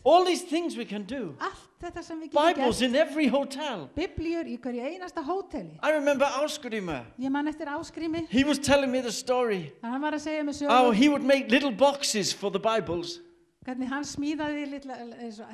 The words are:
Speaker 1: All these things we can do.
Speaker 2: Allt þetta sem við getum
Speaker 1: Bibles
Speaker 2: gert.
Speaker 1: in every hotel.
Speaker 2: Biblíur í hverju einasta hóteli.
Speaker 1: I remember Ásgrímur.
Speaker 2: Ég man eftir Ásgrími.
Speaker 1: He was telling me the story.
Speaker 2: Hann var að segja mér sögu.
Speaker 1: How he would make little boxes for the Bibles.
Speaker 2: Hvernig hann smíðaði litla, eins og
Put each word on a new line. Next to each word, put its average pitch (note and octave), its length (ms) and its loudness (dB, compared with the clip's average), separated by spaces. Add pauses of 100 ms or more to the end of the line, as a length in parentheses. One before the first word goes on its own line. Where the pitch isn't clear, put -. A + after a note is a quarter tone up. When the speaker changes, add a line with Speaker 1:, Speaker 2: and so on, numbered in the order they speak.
Speaker 1:
All E4+ 200 8
these C4+ 180 0
things D#4 340 -2
we A3+ 80 -6
can G3+ 200 -6
do. F#3+ 340 -8
Speaker 2:
Allt - 320 -10 (100)
þetta E4+ 220 -10
sem E4 180 -12
við D#4+ 120 -12
getum D4 100 4 (140)
Speaker 1:
Bibles A#3+ 240 0
Speaker 2:
gert. B3+ 100 4
Speaker 1:
in A#3+ 60 2
every D4+ 320 2
hotel. C4 680 -2
Speaker 2:
Biblíur E4 560 -4
í A#3+ 80 -8
hverju A#3+ 240 -6
einasta E4+ 400 -8
hóteli. C#4 580 -6
Speaker 1:
I D4 120 2
remember C#4+ 340 2
Ásgrímur. A3 760 -4 (160)
Speaker 2:
Ég C4 100 -2
man C#4+ 160 0
eftir D#4 220 -6
Ásgrími. D#4+ 640 -6
Speaker 1:
He B3 120 6
was C#4+ 160 2
telling C4+ 320 4
me B3+ 100 0
the A#3+ 120 -4
story. A3 580 -2 (100)
Speaker 2:
Hann B3+ 220 -6
var D4+ 160 -2
að D4 80 -8
segja D#4 160 -2
mér D4 160 -4
sögu. C#4+ 120 -2
Speaker 1:
How B3+ 200 6
he A#3 180 6
would C#4 140 2
make C4 300 4
little C4+ 180 4
boxes B3+ 640 2
for G3 180 -4
the E3 80 -4
Bibles. E3+ 600 -2 (480)
Speaker 2:
Hvernig B3+ 220 -6
hann C#4 160 -4
smíðaði D4 640 -4
litla, C#4 240 -12 (260)
eins A3 240 -12
og - 100 -18